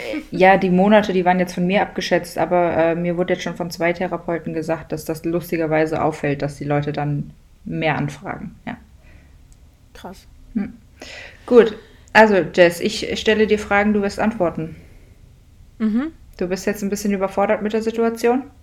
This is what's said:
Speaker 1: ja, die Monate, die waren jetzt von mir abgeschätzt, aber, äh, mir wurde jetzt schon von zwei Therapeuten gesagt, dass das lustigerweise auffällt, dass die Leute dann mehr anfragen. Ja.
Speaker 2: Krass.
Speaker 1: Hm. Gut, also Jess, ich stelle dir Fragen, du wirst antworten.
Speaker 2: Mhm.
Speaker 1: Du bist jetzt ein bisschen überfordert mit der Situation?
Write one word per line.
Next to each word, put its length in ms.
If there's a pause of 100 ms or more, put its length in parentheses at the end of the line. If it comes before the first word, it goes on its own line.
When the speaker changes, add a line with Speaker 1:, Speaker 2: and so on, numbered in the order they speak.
(320)
Speaker 1:
ja, 240
die 140
Monate, 420
die 140
waren 140
jetzt 160
von 120
mir 140
abgeschätzt, 560
aber, 400
äh, 180
mir 220
wurde 160
jetzt 100
schon 140
von 120
zwei 220
Therapeuten 640
gesagt, 400
dass 100
das 220
lustigerweise 760
auffällt, 400
dass 140
die 80
Leute 300
dann 380 (340)
mehr 320
anfragen. 580 (100)
Ja. 120 (1160)
Speaker 2:
Krass. 340 (280)
Speaker 1:
Hm. 180 (720)
Gut, 320 (340)
also 240 (180)
Jess, 280
ich 360
stelle 300
dir 100
Fragen, 360
du 80
wirst 180
antworten. 560 (1040)
Speaker 2:
Mhm. 320 (260)
Speaker 1:
Du 100
bist 180
jetzt 180
ein 60
bisschen 240
überfordert 480
mit 100
der 100
Situation? 640 (200)